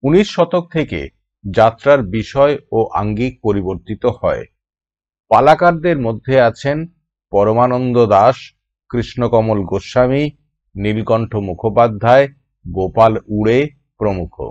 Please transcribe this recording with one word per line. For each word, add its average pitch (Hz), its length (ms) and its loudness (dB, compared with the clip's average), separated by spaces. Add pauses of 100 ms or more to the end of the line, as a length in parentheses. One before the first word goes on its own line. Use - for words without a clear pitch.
উনিশ 175 280 2
শতক 175 420 -2
থেকে 92 360 -6 (480)
যাত্রার 117 460 2
বিষয় 113 560 -2 (140)
ও 110 220 0
আঙ্গিক 107 480 -4
পরিবর্তিত 101 640 -4
হয়। 82 380 -4 (840)
পালাকারদের 156 720 2
মধ্যে 123 420 0
আছেন 139 460 -2 (440)
পরমানন্দ 120 760 2
দাস, 104 300 4 (540)
কৃষ্ণকমল 110 760 -2
গোস্বামী, 127 680 -2 (440)
নীলকণ্ঠ 110 600 -2
মুখোপাধ্যায়, 110 920 0 (400)
গোপাল 95 480 0 (120)
উড়ে 110 400 0 (300)
প্রমুখ। 95 420 -6 (100)